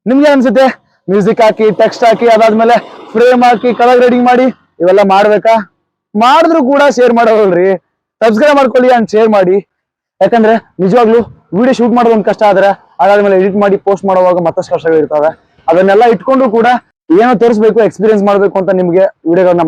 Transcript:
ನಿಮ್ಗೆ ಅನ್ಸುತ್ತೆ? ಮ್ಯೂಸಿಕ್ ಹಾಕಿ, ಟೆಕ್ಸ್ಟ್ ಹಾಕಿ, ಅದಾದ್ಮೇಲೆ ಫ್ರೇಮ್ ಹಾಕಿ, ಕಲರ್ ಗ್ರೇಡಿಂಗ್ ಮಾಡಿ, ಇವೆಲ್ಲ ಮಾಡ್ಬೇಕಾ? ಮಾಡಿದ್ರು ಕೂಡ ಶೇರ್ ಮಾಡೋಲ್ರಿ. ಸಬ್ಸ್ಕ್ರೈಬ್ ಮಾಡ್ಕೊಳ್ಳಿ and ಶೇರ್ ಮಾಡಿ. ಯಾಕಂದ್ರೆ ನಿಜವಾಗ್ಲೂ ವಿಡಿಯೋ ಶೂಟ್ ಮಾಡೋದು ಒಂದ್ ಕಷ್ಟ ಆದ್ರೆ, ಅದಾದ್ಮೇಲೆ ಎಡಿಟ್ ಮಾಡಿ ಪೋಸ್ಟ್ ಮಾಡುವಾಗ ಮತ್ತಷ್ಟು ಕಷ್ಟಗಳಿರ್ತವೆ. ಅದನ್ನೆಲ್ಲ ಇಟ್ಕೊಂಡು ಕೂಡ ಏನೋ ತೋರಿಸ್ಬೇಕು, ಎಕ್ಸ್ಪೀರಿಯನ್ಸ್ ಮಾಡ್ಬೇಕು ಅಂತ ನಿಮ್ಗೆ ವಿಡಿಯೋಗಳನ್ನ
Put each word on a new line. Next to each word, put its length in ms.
ನಿಮ್ಗೆ 240
ಅನ್ಸುತ್ತೆ? 320
ಮ್ಯೂಸಿಕ್ 340
ಹಾಕಿ, 220
ಟೆಕ್ಸ್ಟ್ 220
ಹಾಕಿ, 220
ಅದಾದ್ಮೇಲೆ 420
ಫ್ರೇಮ್ 360
ಹಾಕಿ, 260
ಕಲರ್ 280
ಗ್ರೇಡಿಂಗ್ 280
ಮಾಡಿ, 160
ಇವೆಲ್ಲ 200
ಮಾಡ್ಬೇಕಾ? 400
ಮಾಡಿದ್ರು 360
ಕೂಡ 100
ಶೇರ್ 220
ಮಾಡೋಲ್ರಿ. 520
ಸಬ್ಸ್ಕ್ರೈಬ್ 340
ಮಾಡ್ಕೊಳ್ಳಿ 400
and 160
ಶೇರ್ 240
ಮಾಡಿ. 200
ಯಾಕಂದ್ರೆ 320
ನಿಜವಾಗ್ಲೂ 360
ವಿಡಿಯೋ 140
ಶೂಟ್ 240
ಮಾಡೋದು 200
ಒಂದ್ 140
ಕಷ್ಟ 200
ಆದ್ರೆ, 200
ಅದಾದ್ಮೇಲೆ 400
ಎಡಿಟ್ 220
ಮಾಡಿ 140
ಪೋಸ್ಟ್ 240
ಮಾಡುವಾಗ 360
ಮತ್ತಷ್ಟು 280
ಕಷ್ಟಗಳಿರ್ತವೆ. 560
ಅದನ್ನೆಲ್ಲ 440
ಇಟ್ಕೊಂಡು 440
ಕೂಡ 100
ಏನೋ 220
ತೋರಿಸ್ಬೇಕು, 460
ಎಕ್ಸ್ಪೀರಿಯನ್ಸ್ 400
ಮಾಡ್ಬೇಕು 320
ಅಂತ 100
ನಿಮ್ಗೆ 240
ವಿಡಿಯೋಗಳನ್ನ 380